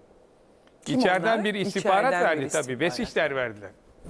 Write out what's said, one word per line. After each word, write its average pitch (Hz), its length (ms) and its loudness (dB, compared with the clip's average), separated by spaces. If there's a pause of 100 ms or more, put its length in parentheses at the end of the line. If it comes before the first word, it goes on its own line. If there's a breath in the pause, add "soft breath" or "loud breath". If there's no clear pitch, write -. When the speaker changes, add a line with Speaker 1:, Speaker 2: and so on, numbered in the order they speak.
(840)
Speaker 1:
Kim 254 140 0
Speaker 2:
İçeriden 196 360 4
Speaker 1:
onlar? 214 80 -2
Speaker 2:
bir 208 100 0
istihbarat 196 460 0
Speaker 1:
İçeriden 196 240 2
Speaker 2:
verdi 156 180 2
Speaker 1:
bir 139 80 -4
Speaker 2:
tabii. 160 120 0
Speaker 1:
istihbarat. 127 180 -6
Speaker 2:
Besiçler 170 560 -2
verdiler. 104 340 -6 (400)